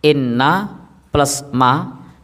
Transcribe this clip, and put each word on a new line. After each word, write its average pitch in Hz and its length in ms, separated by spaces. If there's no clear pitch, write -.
Inna 143 800
plus 143 400
ma 131 480